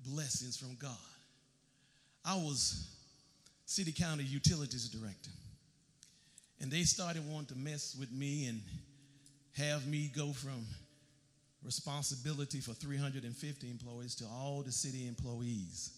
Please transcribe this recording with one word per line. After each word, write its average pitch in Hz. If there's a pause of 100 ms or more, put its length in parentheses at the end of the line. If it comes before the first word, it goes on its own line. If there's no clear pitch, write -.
blessings 131
from 127
God. 131 (1300)
I 180
was 147 (760)
city 170
county 156
utilities 135
director. 110 (1300)
And 135
they 170
started 160
wanting 147
to -
mess 147
with 127
me 143
and 113 (960)
have 147
me 147
go 147
from 131 (1000)
responsibility 139
for 117
three 143
hundred 135
and 117
fifty 139
employees 120
to 120
all 135
the 127
city 131
employees 117